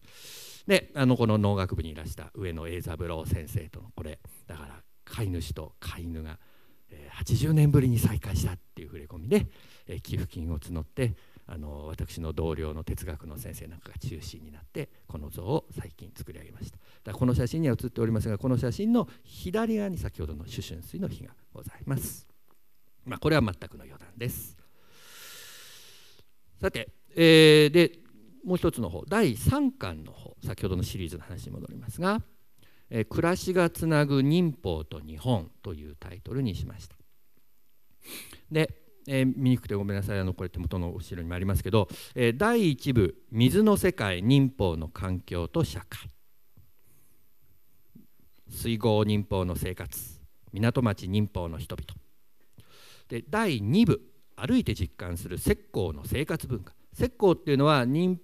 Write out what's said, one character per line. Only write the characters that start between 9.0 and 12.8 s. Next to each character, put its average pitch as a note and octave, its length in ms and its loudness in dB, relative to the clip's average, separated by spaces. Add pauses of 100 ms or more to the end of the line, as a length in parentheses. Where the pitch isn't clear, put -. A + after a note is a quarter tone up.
込 F2 120 -16
み E2 100 -10
で、 G3 200 2 (400)
え - 80 -10
ー、 - 60 -10
寄 - 160 -6
付 E2+ 140 -4
金 E2 220 -6
を D2+ 60 -4
募 E2+ 220 -8
っ D2+ 40 -6
て、 A#2 300 -2 (320)
あ E2+ 100 -12
の、 D2 300 -12
私 D#2+ 340 -8
の D#2+ 100 -4
同 D#2+ 220 -2
僚 D#2 200 -6
の D#2+ 100 -8